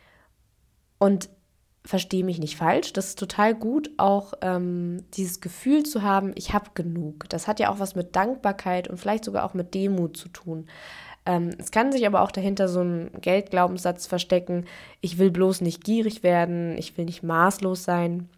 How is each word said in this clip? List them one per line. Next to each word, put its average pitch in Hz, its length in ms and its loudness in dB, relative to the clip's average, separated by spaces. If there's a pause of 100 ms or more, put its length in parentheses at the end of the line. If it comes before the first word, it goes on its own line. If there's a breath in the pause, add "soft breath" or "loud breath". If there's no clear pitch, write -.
(1000 soft breath)
und 196 300 4 (560)
versteh 185 380 -2
mich 180 160 -2
nicht 151 180 -4
falsch, 196 360 2
das 190 160 -4
ist - 100 -12
total 208 360 2
gut, 240 420 -2
auch, 202 460 2
ähm, 180 640 -2 (100)
dieses 180 260 -4
Gefühl 285 440 0
zu 247 180 -4
haben, 196 320 2
"Ich - 180 -6
hab 208 220 -2
genug." 165 560 -6
Das - 180 -6
hat 214 120 0
ja 208 100 4
auch 202 80 -2
was 190 160 -6
mit 175 200 -6
Dankbarkeit 196 760 0
und 175 100 -8
vielleicht 214 260 -2
sogar 196 200 -2
auch - 100 -6
mit 175 200 -6
Demut 190 420 0
zu - 120 -16
tun. 160 380 -12 (600 loud breath)
Ähm, 175 320 2
es - 120 -10
kann 254 220 2
sich 247 140 2
aber 196 160 6
auch 190 80 2
dahinter 196 380 0
so 180 120 0
ein 175 300 -2 (100)
Geldglaubenssatz 180 840 0
verstecken, 180 600 0 (340 loud breath)
"Ich 170 180 -4
will 190 120 6
bloß 185 300 2
nicht 170 240 -2
gierig 220 380 0
werden, 170 560 2
ich - 200 -10
will 170 60 -2
nicht 170 180 -8
maßlos 185 640 2
sein." 175 540 0